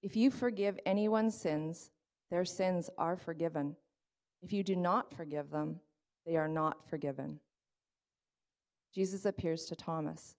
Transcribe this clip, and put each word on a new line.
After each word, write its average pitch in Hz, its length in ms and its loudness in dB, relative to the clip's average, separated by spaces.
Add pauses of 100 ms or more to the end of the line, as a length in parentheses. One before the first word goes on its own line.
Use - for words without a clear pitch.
If 196 140 -6
you 233 160 6
forgive 202 560 0
anyone's 214 480 4
sins, 160 560 -2 (400)
their 175 140 2
sins 180 520 0
are 170 200 0
forgiven. 160 600 -2 (640)
If 180 120 -8
you 196 100 2
do 190 140 2
not 180 360 2
forgive 147 380 -6
them, 151 300 -4 (440)
they 165 120 0
are 156 120 4
not 156 400 0
forgiven." 139 520 -4 (1500)
Jesus 190 340 0
appears 175 400 -2
to 170 100 -8
Thomas. 160 640 -6